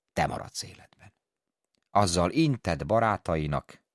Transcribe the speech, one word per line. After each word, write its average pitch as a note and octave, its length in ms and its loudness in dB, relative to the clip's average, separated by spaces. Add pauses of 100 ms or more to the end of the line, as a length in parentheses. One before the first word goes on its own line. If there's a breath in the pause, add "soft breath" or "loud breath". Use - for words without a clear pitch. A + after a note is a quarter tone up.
(120)
te D2+ 140 -2
maradsz - 360 -10
életben.” - 500 -20 (800)
Azzal F2+ 400 2
intett A2+ 560 0
barátainak, E2+ 960 -2 (120)